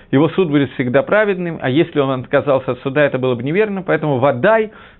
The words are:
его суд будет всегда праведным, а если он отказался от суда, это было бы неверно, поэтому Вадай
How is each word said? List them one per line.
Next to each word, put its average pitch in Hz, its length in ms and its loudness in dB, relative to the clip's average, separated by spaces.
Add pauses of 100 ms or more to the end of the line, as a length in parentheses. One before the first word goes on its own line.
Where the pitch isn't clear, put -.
(120)
его 151 180 4
суд 165 220 0
будет 139 220 2
всегда 131 280 0
праведным, 180 580 0
а 131 120 -4
если 160 280 0
он 135 200 0
отказался 135 540 0
от 123 80 -12
суда, 139 220 0
это 139 140 0
было 127 160 0
бы 117 80 -6
неверно, 190 400 -2
поэтому 151 380 0
Вадай 180 520 2 (280)